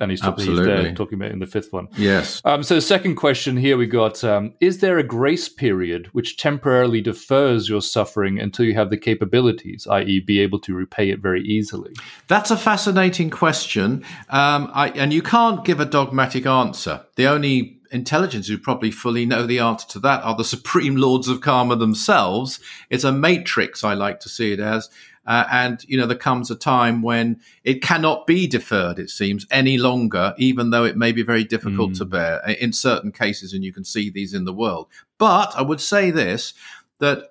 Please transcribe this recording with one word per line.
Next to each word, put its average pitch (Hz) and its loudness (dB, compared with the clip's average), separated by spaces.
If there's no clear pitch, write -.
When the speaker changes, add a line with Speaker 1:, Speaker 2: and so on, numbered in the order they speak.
Speaker 1:
And 98 -2
he's 92 -4
talking, 101 0
he's 92 2
there 92 4
Speaker 2:
Absolutely. 90 0
Speaker 1:
talking 98 -6
about 107 -6
in 101 -8
the 92 -6
fifth - -6
one. 92 -8
Speaker 2:
Yes. 98 2
Speaker 1:
Um, 143 4
so 156 2
the 156 4
second 190 2
question 131 0
here 131 4
we 120 2
got, 110 0
um, 107 0
is 185 2
there 185 4
a 151 2
grace 135 0
period 90 -2
which - -4
temporarily 127 2
defers 117 2
your 104 0
suffering 98 -2
until 110 0
you 107 2
have 104 2
the 104 0
capabilities, 110 0
i 98 2
e 95 0
be 101 2
able 101 0
to 95 -8
repay 92 -2
it 98 -4
very 92 0
easily? 104 -4
Speaker 2:
That's 208 2
a 220 4
fascinating 185 2
question. 135 0
Um, 143 2
I, 143 0
and 139 0
you 160 2
can't 226 2
give 170 2
a 147 0
dogmatic 131 0
answer. 123 0
The 131 4
only 139 0
intelligence 123 -2
who 104 -2
probably 113 -2
fully 120 -2
know 117 0
the 123 0
answer 117 -2
to - -14
that 131 0
are 113 -4
the 113 -2
supreme 139 -2
lords 131 2
of 127 -2
karma 123 2
themselves. 113 2
It's 127 0
a 139 2
matrix, 160 0
I 104 0
like 101 -4
to - -18
see 110 -4
it 101 -4
as. 107 -4
Uh, 117 2
and, 123 0
you 131 -2
know, 123 2
there 120 -2
comes 123 -2
a 117 -6
time 120 2
when 117 0
it 131 0
cannot 160 0
be 180 2
deferred, 98 -2
it 90 -10
seems, 101 -4
any 131 2
longer, 117 0
even 127 2
though 117 2
it 107 0
may 117 2
be 113 -2
very 113 0
difficult 101 -2
Speaker 1:
Mm. 92 -6
Speaker 2:
to 98 -6
bear 85 -4
i-, 107 -4
in 117 -2
certain 110 -2
cases, 98 -6
and 95 -4
you 92 -8
can 95 -14
see 104 -4
these 98 -8
in 95 -4
the 92 -6
world. 95 -4
But 202 4
I 135 0
would 151 -2
say 196 0
this, 113 -2
that 143 0